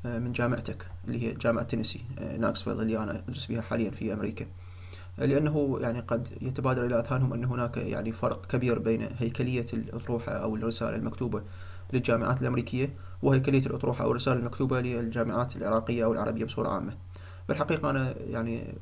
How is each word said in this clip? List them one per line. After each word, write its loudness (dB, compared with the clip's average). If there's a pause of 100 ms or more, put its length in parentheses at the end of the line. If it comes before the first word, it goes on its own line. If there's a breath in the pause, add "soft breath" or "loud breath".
آه، -2
من 0
جامعتك 0 (220)
اللي -2
هي -2
جامعة 2
تينيسي، -2 (180)
آه، -4
ناكسفيل، 0
اللي 2
أنا -2
أدرس -6
بها -2
حاليًا 0
في -4
أمريكا. -4 (760 loud breath)
آه، 2
لأنه 4
يعني 0
قد -2 (140)
يتبادر 0
إلى 4
أذهانهم 2
أن -2
هناك 0
يعني -2
فرق -2
كبير 2
بين 2
هيكلية 0
الأطروحة -2
أو 0
الرسالة 0
المكتوبة -2 (500 loud breath)
للجامعات 2
الأمريكية 0 (280 loud breath)
وهيكلية 6
الأطروحة 0
أو 4
الرسالة 2
المكتوبة 0
للجامعات 0
العراقية 2
أو 6
العربية 0
بصورة 0
عامة. -2 (500 loud breath)
بالحقيقة 2
أنا 2
يعني -4